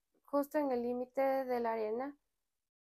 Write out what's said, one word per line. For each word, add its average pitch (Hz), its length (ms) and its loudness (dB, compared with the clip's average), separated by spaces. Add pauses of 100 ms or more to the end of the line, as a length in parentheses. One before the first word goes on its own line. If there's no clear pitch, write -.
(260)
justo 285 320 0
en 285 140 2
el 240 100 2
límite 247 400 -2
de 269 380 2
la 226 140 0
arena 226 440 -4 (800)